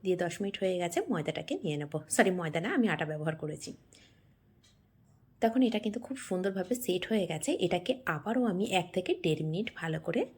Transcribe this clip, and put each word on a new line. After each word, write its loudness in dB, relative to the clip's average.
দিয়ে 2
দশ -2
মিনিট -2
হয়ে 2
গেছে, 0
ময়দাটাকে -2
নিয়ে 0
নেবো। -6
সরি, 8
ময়দা -2
না, -2
আমি 4
আটা 0
ব্যবহার -2
করেছি। -6
তখন 6
এটা 0
কিন্তু -2
খুব -8
সুন্দরভাবে 0
সেট 0
হয়ে 2
গেছে। -2
এটাকে 0
আবারও 0
আমি 2
এক -4
থেকে 0
দেড় 2
মিনিট -2
ভালো -2
করে 0